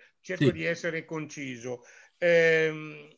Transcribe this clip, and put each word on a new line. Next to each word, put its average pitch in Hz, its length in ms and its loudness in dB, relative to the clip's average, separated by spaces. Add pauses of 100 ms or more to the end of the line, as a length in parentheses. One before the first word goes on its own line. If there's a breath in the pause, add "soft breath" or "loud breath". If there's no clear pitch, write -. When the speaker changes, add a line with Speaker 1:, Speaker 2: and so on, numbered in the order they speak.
(200 soft breath)
Speaker 1:
cerco 180 260 -2
Speaker 2:
Sì. 180 60 6
Speaker 1:
di 160 140 -4
essere 165 400 -4
conciso. 131 800 -10 (340 soft breath)
Ehm, 160 880 2 (100)